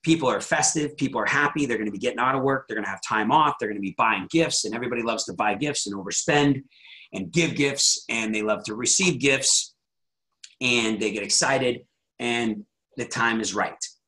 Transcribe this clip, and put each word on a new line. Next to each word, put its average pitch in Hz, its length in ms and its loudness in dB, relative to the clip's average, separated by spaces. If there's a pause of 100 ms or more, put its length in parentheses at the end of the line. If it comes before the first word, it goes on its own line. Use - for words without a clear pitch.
People 160 260 2
are 104 100 0
festive. 151 580 0
People 127 220 -2
are 104 60 0
happy. 143 400 2
They're 120 120 -2
gonna 107 140 -2
be 98 60 -10
getting 120 220 -2
out 131 160 2
of 131 80 0
work. 135 240 0
They're 110 100 -6
gonna 101 120 -4
have 98 120 -8
time 110 300 0
off. 151 280 4
They're 107 100 -2
gonna 104 100 -6
be 98 180 -6
buying 110 320 0
gifts, 160 360 2
and 107 100 -6
everybody 120 280 -4
loves 113 220 -2
to 95 80 -10
buy 104 220 0
gifts 120 320 -4
and 101 80 -6
overspend 135 680 2 (500)
and 95 180 -8
give 165 240 2
gifts, - 540 2
and 110 260 -2
they 107 60 0
love 107 240 0
to 107 100 -6
receive 127 440 2
gifts, 135 540 2 (880)
and 113 380 2
they 107 120 0
get 104 120 -6
excited, 127 560 0 (400)
and 117 460 -2 (320)
the 120 80 -4
time 113 360 0
is 92 120 -4
right. - 300 -4 (240)